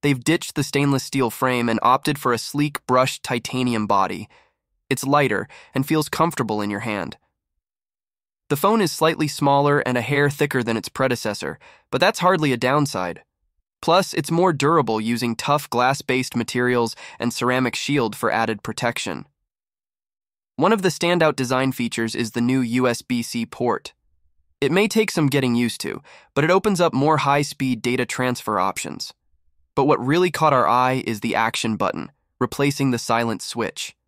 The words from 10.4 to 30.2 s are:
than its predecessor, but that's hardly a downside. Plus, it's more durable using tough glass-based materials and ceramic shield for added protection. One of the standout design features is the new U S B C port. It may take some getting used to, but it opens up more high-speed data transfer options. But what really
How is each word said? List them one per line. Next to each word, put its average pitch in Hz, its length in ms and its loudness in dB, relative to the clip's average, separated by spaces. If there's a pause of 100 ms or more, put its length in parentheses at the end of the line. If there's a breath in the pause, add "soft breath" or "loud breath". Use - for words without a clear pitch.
than 113 140 0
its 101 120 -8
predecessor, 110 720 -4 (320 loud breath)
but 135 100 0
that's 175 180 2
hardly 170 320 4
a 123 60 0
downside. 123 640 0 (600)
Plus, 180 320 2
it's 147 180 -2
more 175 200 4
durable 139 480 2
using 117 360 -2
tough 143 340 -2
glass-based 127 680 0
materials 120 600 0 (240 loud breath)
and 120 120 0
ceramic 127 440 0
shield 127 400 -2
for - 160 -2
added 110 320 -2
protection. 113 600 -6 (1300)
One 175 180 4
of 208 80 0
the 185 80 2
standout 170 460 2
design 131 360 0
features 113 440 -2
is 113 160 -4
the 120 100 -2
new 131 180 2
U 127 280 0
S 120 140 0
B 120 200 -4
C 117 240 -6
port. - 480 -4 (680)
It 143 120 0
may 196 180 2
take 220 220 0
some 156 160 2
getting 131 280 2
used 120 260 0
to, - 200 -8 (320 loud breath)
but 143 100 2
it 160 80 2
opens 190 300 2
up 170 120 2
more 147 240 2
high-speed 139 640 0
data 123 240 0
transfer 120 540 -2
options. - 540 -4 (600)
But 139 120 2
what 135 200 2
really 170 260 2